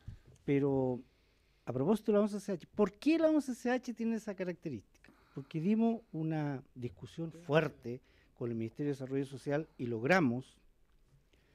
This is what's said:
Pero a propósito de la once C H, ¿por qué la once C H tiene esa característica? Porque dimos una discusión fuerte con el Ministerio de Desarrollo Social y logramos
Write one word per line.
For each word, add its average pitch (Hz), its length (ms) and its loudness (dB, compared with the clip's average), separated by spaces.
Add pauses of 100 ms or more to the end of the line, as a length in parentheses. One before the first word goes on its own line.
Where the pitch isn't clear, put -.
(440)
Pero 135 560 2 (640)
a - 80 -8
propósito 151 400 0
de 208 60 6
la 202 60 6
once 208 160 -2
C 196 140 -6
H, 165 200 -8
¿por 208 200 2
qué 320 260 2
la 320 100 6
once 294 240 2
C 240 160 -4
H 247 240 -2
tiene 226 220 -2
esa 214 180 -6
característica? 175 800 -8 (240)
Porque 147 260 -6
dimos 220 400 2 (100)
una 156 520 -2 (100)
discusión 143 580 -10
fuerte 143 680 0 (320)
con 123 160 -6
el 117 60 -4
Ministerio 113 320 -4
de 143 80 -2
Desarrollo 135 320 -4
Social 143 500 -4
y 131 80 -6
logramos 123 720 2 (960)